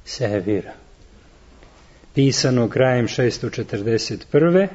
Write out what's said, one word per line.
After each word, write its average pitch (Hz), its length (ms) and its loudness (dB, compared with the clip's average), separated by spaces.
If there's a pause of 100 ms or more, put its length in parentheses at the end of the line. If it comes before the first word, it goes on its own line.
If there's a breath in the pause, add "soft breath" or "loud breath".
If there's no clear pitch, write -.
Sevira, 101 680 -4 (1400 soft breath)
pisano 127 540 2
krajem 123 400 2
šesto 120 420 -2
četrdeset 110 800 -6
prve 175 440 4